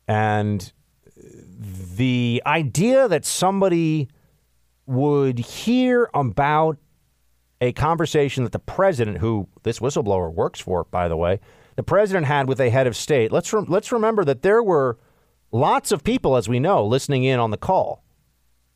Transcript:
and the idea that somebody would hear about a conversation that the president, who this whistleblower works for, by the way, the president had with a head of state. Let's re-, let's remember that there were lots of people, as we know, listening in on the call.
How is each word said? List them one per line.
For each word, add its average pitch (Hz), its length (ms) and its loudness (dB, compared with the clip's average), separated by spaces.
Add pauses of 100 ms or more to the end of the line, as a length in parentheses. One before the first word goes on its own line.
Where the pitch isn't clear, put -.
and 107 680 -2 (1200)
the 123 520 0
idea 165 600 2
that 170 200 0
somebody 175 840 0 (800)
would 135 520 0
hear 247 760 0
about 143 640 0 (840)
a 123 120 0
conversation 147 720 0
that 107 80 -6
the 101 60 -6
president, 120 600 -2
who 107 280 -2 (160)
this - 180 -4
whistleblower 98 520 -2
works 113 280 -4
for, 87 240 -4
by 90 220 -4
the 82 100 -2
way, 87 220 0 (380)
the 123 60 -6
president 190 420 2
had 139 240 0
with 127 120 -2
a 127 100 2
head 131 160 2
of 117 100 -2
state. 123 340 0
Let's 156 220 -2
re-, 214 160 -2
let's 185 240 -2
remember 220 320 0
that - 160 0
there 208 220 4
were 143 340 2 (560)
lots 175 400 0
of 185 100 -2
people, 196 340 0
as 107 120 0
we 123 120 0
know, 151 260 2
listening 127 380 0
in 131 140 2
on 117 120 0
the 104 80 -6
call. - 440 -2 (720)